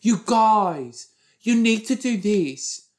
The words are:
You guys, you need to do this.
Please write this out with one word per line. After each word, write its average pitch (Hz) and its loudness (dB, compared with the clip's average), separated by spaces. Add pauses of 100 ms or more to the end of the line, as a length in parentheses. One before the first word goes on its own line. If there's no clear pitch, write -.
You 214 -2
guys, 202 0 (320)
you 233 0
need 226 2
to 262 0
do 240 -4
this. 180 -4